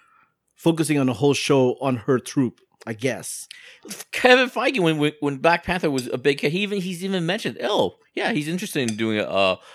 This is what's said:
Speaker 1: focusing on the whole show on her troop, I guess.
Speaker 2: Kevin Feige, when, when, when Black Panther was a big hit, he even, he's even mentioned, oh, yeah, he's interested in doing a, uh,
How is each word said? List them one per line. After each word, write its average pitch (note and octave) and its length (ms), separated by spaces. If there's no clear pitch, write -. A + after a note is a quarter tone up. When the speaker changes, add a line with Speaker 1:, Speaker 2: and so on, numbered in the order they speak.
Speaker 1:
focusing D#3+ 440
on C3+ 80
the B2+ 60
whole C#3+ 220
show C3 480
on C3 140
her B2 220
troop, A#2+ 420
I A#2 80
guess. G#2+ 540
Speaker 2:
Kevin B3+ 360
Feige, B3+ 320
when, D#3+ 180
when, D3 220
when C#3+ 180
Black E3+ 260
Panther F3 260
was C3 160
a C3 100
big C#3+ 240
hit, D3 120
he F#3 80
even, G3+ 200
he's F3 240
even F#3+ 220
mentioned, F3 360
oh, - 340
yeah, C4+ 180
he's D3+ 140
interested E3 420
in G#2+ 80
doing A2 220
a, G2+ 60
uh, F#2+ 320